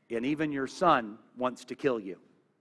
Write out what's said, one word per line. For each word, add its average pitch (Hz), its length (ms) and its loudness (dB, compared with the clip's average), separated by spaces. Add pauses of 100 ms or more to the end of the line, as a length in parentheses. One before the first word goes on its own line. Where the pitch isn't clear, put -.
(120)
And 117 140 -2
even 151 280 0
your 135 160 -2
son 127 500 2 (180)
wants 123 300 -4
to 123 80 -10
kill 123 240 0
you. 92 200 -10 (420)